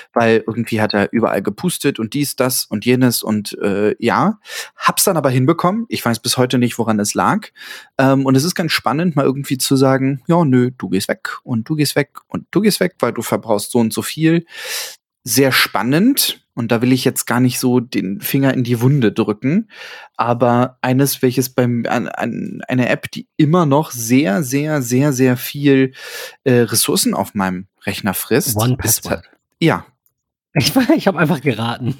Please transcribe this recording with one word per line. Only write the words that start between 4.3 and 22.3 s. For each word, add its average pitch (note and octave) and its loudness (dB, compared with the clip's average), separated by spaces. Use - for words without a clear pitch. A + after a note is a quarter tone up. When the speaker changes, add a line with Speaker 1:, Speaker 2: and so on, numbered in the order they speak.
Speaker 1:
Hab's - -2
dann F#3+ 2
aber C#3+ 2
hinbekommen. E3 0
Ich - -6
weiß A#2 -2
bis - -4
heute B2+ 2
nicht, A#2+ 0
woran G#2+ 0
es G#2 -2
lag. A2+ 0
Ähm, C3+ 4
und C3 2
es C3+ 4
ist F3+ -4
ganz E3 -4
spannend, D#3 -2
mal C#3 2
irgendwie C#3 -2
zu - 0
sagen, C3+ 2
„Ja, E3+ 2
nö, B2+ 4
du - -10
gehst F#2+ -2
weg - -6
und A2+ -4
du D#3+ -4
gehst D3 -2
weg - -2
und - -10
du F3+ 0
gehst G#3+ 2
weg, - -2
weil B2 -2
du A#2 -6
verbrauchst A2 -2
so - -2
und A2+ 0
so A2+ -4
viel.“ D#3+ 0
Sehr B2 2
spannend. D3+ 0
Und A#2 -2
da A2+ 2
will B2 4
ich B2+ 2
jetzt B2+ -2
gar A#2+ 0
nicht B2+ 2
so B2 2
den G2+ -4
Finger C3+ 0
in B2 -2
die A#2 -2
Wunde B2+ 4
drücken. B2+ 0
Aber A#2+ 2
eines, C3 0
welches B2+ 0
beim, A#2+ 0
an, A2+ -2
an, - -6